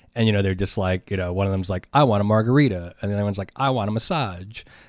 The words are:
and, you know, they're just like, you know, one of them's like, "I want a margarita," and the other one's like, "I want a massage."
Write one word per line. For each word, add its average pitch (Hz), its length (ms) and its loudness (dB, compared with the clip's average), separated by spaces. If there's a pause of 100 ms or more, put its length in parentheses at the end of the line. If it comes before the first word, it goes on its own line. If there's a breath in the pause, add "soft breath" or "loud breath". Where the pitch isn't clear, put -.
(140 soft breath)
and, 113 120 2
you 107 60 4
know, 101 100 2
they're 95 120 2
just 92 220 -4
like, 92 340 -2
you 98 60 -4
know, 90 160 -4
one 98 140 0
of 98 60 0
them's 95 180 -2
like, 92 220 -6
"I 143 100 4
want 107 180 4
a 101 40 2
margarita," 110 760 2
and 101 100 -2
the 104 40 -2
other 101 100 0
one's 101 140 -2
like, 95 160 -8
"I 135 160 0
want 110 180 0
a 107 40 -2
massage." 107 720 -6 (240 soft breath)